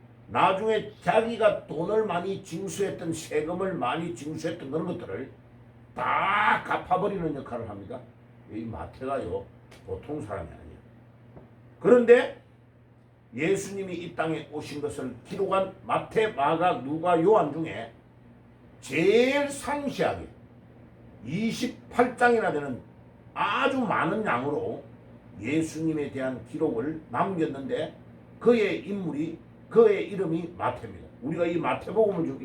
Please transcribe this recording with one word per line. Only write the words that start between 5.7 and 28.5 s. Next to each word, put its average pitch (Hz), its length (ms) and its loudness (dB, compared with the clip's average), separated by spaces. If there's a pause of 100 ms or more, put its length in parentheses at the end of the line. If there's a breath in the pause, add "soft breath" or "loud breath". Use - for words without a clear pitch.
다 180 680 2
갚아버리는 180 680 -2
역할을 120 340 -8
합니다. - 300 -12 (520)
이 110 140 -8
마태가요, 113 800 -6 (420)
보통 139 360 -8
사람이 85 260 -8
아니에요. - 300 -18 (1040)
그런데 240 600 8 (920)
예수님이 190 600 -2
이 170 200 -10
땅에 160 360 -2
오신 147 300 -8
것을 135 340 -6 (120)
기록한 190 460 0 (140)
마태, 160 420 0
마가, 160 540 2
누가, 160 400 2
요한 175 300 6
중에 160 400 -8 (880)
제일 240 680 4
상세하게 - 760 -4 (960)
이십팔 233 920 -2
장이나 233 340 4
되는 143 300 -4 (540)
아주 247 460 0
많은 196 440 0
양으로 - 580 -2 (580)
예수님에 156 720 -2
대한 131 300 -4 (100)
기록을 156 500 -2 (100)
남겼는데 147 840 -2 (460)
그의 214 480 4